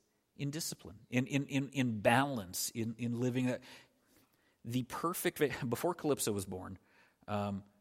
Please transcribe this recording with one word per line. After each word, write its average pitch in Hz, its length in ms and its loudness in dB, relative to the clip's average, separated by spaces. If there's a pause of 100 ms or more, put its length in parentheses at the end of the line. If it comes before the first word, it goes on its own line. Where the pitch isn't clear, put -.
(380)
in 139 140 -2
discipline, - 460 -8 (120)
in, 127 160 4
in, 139 220 0
in, 139 220 -2
in 123 300 0
balance, 117 760 4
in, 113 240 -2
in 120 200 -2
living 127 280 2
that. 123 140 -2 (1040)
The 123 180 0
perfect - 560 -2
va-, 147 180 4
<laughs> 131 100 -4
before 120 280 0
Calypso 135 360 0
was 101 140 -2
born, 92 320 -8 (500)
um, 101 360 -2 (180)